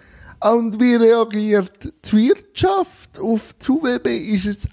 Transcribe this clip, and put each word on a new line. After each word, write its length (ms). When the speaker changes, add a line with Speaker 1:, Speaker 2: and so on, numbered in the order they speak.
Speaker 1:
Ja. 120
Speaker 2:
Und 260
wie 160
reagiert 1000
die 80
Wirtschaft 1040
auf 340
die 180
U 120
W 160
B? 180
Ist 300
es 260